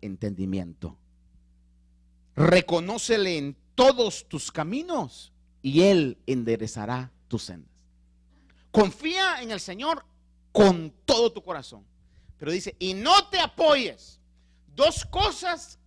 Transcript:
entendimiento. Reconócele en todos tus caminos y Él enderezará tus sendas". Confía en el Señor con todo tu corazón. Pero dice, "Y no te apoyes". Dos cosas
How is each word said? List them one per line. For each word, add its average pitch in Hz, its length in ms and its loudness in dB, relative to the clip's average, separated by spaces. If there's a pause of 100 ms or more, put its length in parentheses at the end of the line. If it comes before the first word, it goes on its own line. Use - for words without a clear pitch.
entendimiento. 95 960 -8 (1400)
Reconócele 185 1000 0
en 139 180 -8 (200)
todos 254 520 4
tus - 240 -10
caminos 226 800 -6 (300)
y 139 200 2
Él 175 440 4
enderezará 113 840 -4 (160)
tus 113 160 -6
sendas". 87 280 -18 (1000)
Confía 320 720 0
en 226 80 -10
el 196 80 -6
Señor 277 460 -6 (460)
con 180 400 4 (140)
todo 233 260 2
tu 214 120 -16
corazón. 131 420 -14 (520)
Pero 151 140 -6
dice, 190 280 -6
"Y 185 160 -4
no 339 320 4
te 370 120 -4
apoyes". 285 760 0 (580)
Dos 294 320 0
cosas 359 800 -4